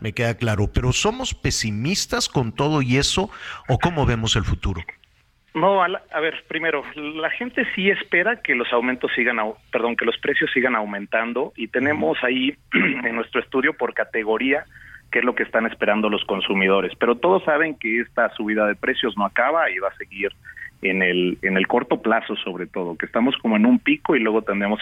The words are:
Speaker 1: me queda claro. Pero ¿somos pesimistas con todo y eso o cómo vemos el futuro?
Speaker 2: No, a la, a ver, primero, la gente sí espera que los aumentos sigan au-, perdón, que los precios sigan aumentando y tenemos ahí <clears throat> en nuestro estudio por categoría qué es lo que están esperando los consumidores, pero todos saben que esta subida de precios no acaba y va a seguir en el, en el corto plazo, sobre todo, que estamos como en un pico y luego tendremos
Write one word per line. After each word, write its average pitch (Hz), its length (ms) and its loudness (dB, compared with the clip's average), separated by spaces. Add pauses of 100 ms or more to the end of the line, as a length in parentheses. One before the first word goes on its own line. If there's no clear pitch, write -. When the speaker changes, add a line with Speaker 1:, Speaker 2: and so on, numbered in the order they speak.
Speaker 1:
me 107 120 -6
queda 117 220 0
claro. 107 380 0
Pero 123 200 2
¿somos 247 420 0
pesimistas 131 920 -2
con 120 240 0
todo 147 300 2
y 123 140 2
eso 180 340 0 (380)
o 127 100 2
cómo 160 280 2
vemos 113 300 2
el 104 80 2
futuro? - 380 -2 (720)
Speaker 2:
No, 185 280 4
a 175 60 4
la, 190 140 -6 (120)
a 160 60 -2
ver, 156 280 -4
primero, 156 340 -2 (140)
la 151 340 -6
gente 247 440 -4
sí 196 160 2
espera 190 500 0
que 147 140 0
los 120 180 -2
aumentos 123 420 0
sigan 120 240 2
au-, 107 180 -2 (140)
perdón, 117 260 0
que 113 100 0
los 117 100 0
precios 143 360 0
sigan 127 220 2
aumentando 113 800 -2
y 139 120 -8
tenemos 151 560 0
ahí 131 400 0
<clears throat> - 80 -20
en 123 420 0
nuestro 117 280 -2
estudio 135 340 0
por 117 160 -2
categoría 113 720 0 (460)
qué - 80 0
es 120 80 2
lo 123 80 2
que - 80 0
están 113 240 0
esperando 107 420 0
los 104 160 -2
consumidores, 95 760 2
pero 117 180 2
todos 180 280 2
saben 156 300 0
que 113 260 -2
esta 117 340 0
subida 107 320 0
de 104 100 2
precios 123 420 -2
no 101 80 2
acaba 135 440 0
y 92 80 -4
va 95 100 -2
a - 100 -10
seguir 98 340 -6 (480)
en 95 220 0
el, 90 400 2
en 95 160 0
el 95 100 0
corto 120 320 0
plazo, 110 360 0
sobre 90 300 -8
todo, 85 300 -6
que 90 100 -8
estamos 123 300 0
como 113 200 0
en 107 100 4
un 123 120 6
pico 151 380 0
y 117 40 2
luego 110 220 2
tendremos 104 400 -2